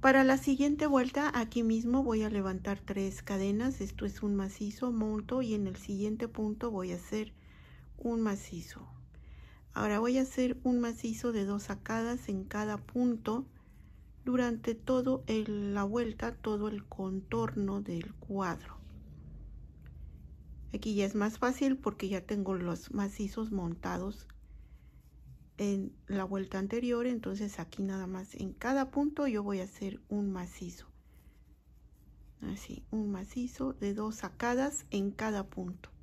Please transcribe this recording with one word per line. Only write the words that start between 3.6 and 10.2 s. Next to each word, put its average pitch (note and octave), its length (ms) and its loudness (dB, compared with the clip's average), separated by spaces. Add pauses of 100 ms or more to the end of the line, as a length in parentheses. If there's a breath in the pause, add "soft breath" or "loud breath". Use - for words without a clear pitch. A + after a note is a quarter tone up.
Esto G3+ 260 -4
es G3+ 180 -4
un G3+ 120 2
macizo, G#3 560 -2
monto, A3 520 0
y A3 100 0
en G#3 140 2
el F#3 80 -4
siguiente G#3+ 520 -2
punto A3 440 -2
voy F#3 220 -2
a - 20 -2
hacer G#3+ 380 -4 (640 loud breath)
un A#3 240 2
macizo. G3 680 -2 (880 loud breath)
Ahora G#3 260 2
voy A#3+ 180 4
a C4 60 6